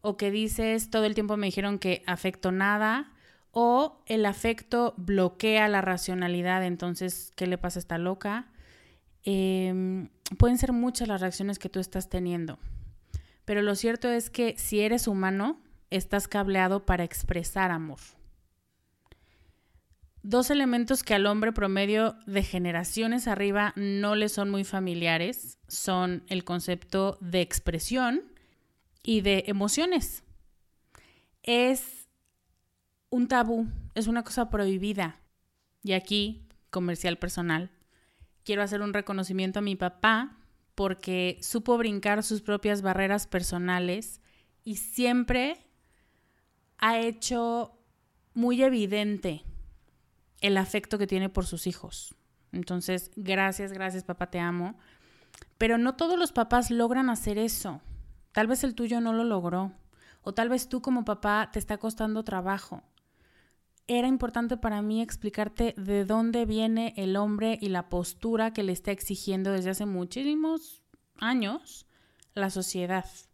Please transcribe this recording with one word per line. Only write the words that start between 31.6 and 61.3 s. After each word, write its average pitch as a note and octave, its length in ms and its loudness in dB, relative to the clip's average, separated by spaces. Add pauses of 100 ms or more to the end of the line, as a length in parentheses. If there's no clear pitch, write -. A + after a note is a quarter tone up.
un B3 180 2
tabú, A#3 400 2 (280)
es A3 120 0
una A#3 160 0
cosa A#3 260 -2
prohibida. G3 720 -2 (600)
Y G3 120 4
aquí, G#3 520 0 (240)
comercial F3 480 -2
personal, F3 540 -2 (720)
quiero G#3 180 0
hacer G3+ 200 -2
un G3+ 120 -2
reconocimiento F#3+ 640 -2
a G#3 40 0
mi G3 140 -2
papá A3 600 2 (380)
porque F#3 640 -2
supo A#3+ 360 2
brincar G#3 440 0
sus G#3+ 200 -2
propias G#3 400 0
barreras F#3+ 440 0
personales F3+ 960 -2 (440)
y G#3+ 100 -6
siempre B3 880 0 (1120)
ha A3+ 220 2
hecho A#3 800 -4 (540)
muy A#3+ 280 2
evidente G#3 840 0 (960)
el G3+ 160 4
afecto G3+ 400 -2
que G3+ 100 0
tiene F#3+ 220 0
por F#3 160 -2
sus E3+ 220 -8
hijos. - 460 -10 (380)
Entonces, F3+ 640 -4
gracias, F#3+ 560 -2
gracias, F#3 320 -6
papá, F3+ 260 -6
te F3+ 100 -4
amo. F3 380 -2 (800)
Pero A3+ 200 2
no B3+ 180 2
todos E4+ 240 0
los F4 120 0
papás A#3+ 380 2
logran A#3+ 400 2
hacer G#3+ 280 -2
eso. G#3+ 440 -4 (500)
Tal G#3+ 160 2
vez B3+ 160 0
el B3 120 -2
tuyo A#3 260 -2
no A3+ 120 0
lo A3+ 100 2
logró. F#3 480 0 (500)
O G3+ 120 -8
tal A#3 160 0
vez B3+ 200 -2
tú B3 120 -4
como B3 240 0
papá G#3 460 0